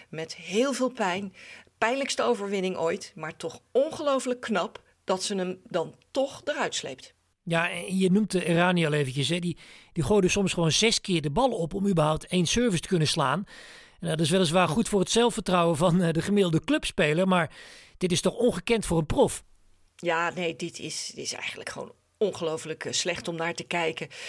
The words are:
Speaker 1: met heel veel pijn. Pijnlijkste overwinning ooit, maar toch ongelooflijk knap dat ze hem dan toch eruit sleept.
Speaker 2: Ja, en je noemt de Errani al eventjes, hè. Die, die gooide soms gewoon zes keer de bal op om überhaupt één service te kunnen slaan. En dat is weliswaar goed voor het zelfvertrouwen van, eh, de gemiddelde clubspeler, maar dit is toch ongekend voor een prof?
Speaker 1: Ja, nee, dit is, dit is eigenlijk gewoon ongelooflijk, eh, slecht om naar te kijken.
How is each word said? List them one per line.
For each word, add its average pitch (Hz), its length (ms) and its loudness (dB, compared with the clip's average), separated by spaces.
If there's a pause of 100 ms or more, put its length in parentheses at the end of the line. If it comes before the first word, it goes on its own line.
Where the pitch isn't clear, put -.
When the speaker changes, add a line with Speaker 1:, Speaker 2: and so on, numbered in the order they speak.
Speaker 1:
met 160 280 -10
heel 226 360 0
veel 254 180 0
pijn. 202 440 -4 (440)
Pijnlijkste 254 440 0
overwinning 196 540 -2
ooit, 170 380 -4
maar 156 220 -12
toch - 240 -10 (120)
ongelooflijk 269 680 0
knap - 420 -2 (220)
dat 190 180 0
ze 202 120 -4
hem 185 300 -4
dan 160 300 -4 (160)
toch 269 340 -2
eruit 269 300 -4
sleept. - 400 -10 (280)
Speaker 2:
Ja, 170 280 0
en 190 280 -4
je 185 120 6
noemt 202 200 4
de 180 140 0
Errani 175 420 4
al 147 60 0
eventjes, 135 360 0
hè. 175 100 0
Die, 170 180 -4 (360)
die 160 120 0
gooide 196 240 4
soms 196 240 2
gewoon 165 200 2
zes - 280 2
keer 170 220 0
de 147 80 -2
bal 247 200 2
op 170 240 -4
om 196 120 0
überhaupt 160 400 2
één 180 200 2
service 233 340 2
te - 80 -10
kunnen 156 200 2
slaan. 156 360 0 (560)
En 165 80 -6
dat 160 120 0
is 151 100 2
weliswaar 175 380 4
goed 165 200 0
voor 202 120 2
het 180 100 -2
zelfvertrouwen 185 640 2
van, 175 260 4
eh, 170 100 2
de 160 100 0
gemiddelde 185 420 2
clubspeler, 190 640 0
maar 180 220 2 (480)
dit 185 140 0
is - 80 2
toch 180 140 2
ongekend 226 520 0
voor 165 120 0
een 156 80 0
prof? - 380 2 (520)
Speaker 1:
Ja, 170 340 0
nee, 170 260 -4
dit 170 220 -8
is, - 360 -10
dit 143 100 -12
is - 80 -6
eigenlijk - 360 -10
gewoon - 240 -12 (260)
ongelooflijk, 156 640 -4
eh, 123 80 -8
slecht 175 360 -4
om 170 80 -4
naar 165 180 -4
te 156 100 -10
kijken. 160 440 -4 (200)